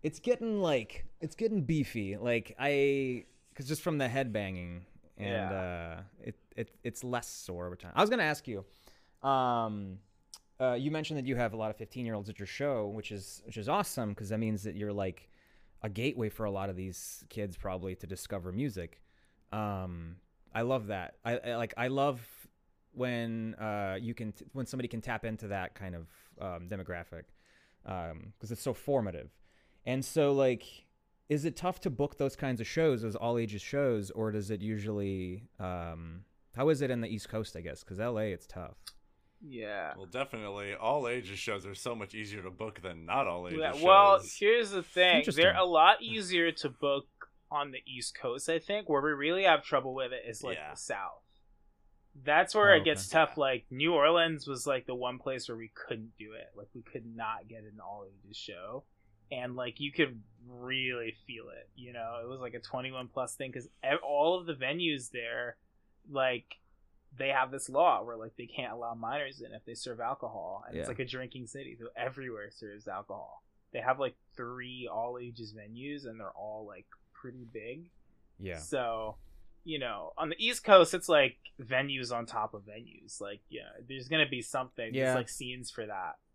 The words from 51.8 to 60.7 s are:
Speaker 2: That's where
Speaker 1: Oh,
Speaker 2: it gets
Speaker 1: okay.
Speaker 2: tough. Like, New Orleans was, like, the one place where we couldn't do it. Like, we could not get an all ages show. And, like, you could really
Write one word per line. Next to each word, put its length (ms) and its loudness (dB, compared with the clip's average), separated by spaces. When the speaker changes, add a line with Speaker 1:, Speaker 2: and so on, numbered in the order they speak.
Speaker 2:
That's 400 4
where 200 12
Speaker 1:
Oh, 40 12
Speaker 2:
it 60 6
gets 260 2
Speaker 1:
okay. 40 -6
Speaker 2:
tough. 120 -4
Like, 340 2
New 220 2
Orleans 540 6
was, 200 -4
like, 180 2
the 100 -4
one 220 -2
place 300 -4
where 100 -6
we 120 -12
couldn't 480 -10
do 160 -14
it. 220 -14
Like, 200 -14
we 80 -14
could 220 -12
not 420 -6
get 160 -16
an 160 -18
all 260 -12
ages 320 -20
show. 460 -12
And, 240 -6
like, 240 -6
you 140 -4
could 280 2
really 680 -4